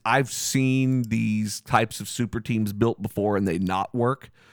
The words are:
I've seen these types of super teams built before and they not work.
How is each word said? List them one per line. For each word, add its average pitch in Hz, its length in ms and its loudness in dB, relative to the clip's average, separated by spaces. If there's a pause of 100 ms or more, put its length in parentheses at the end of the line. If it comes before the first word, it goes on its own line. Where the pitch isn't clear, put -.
I've 127 260 2
seen 131 720 2
these 107 580 0
types - 400 0
of 101 80 -10
super 117 320 -4
teams 107 320 -2
built 110 300 0
before 104 340 0
and 98 100 0
they 87 120 0
not 92 360 -2
work. 123 360 -2 (220)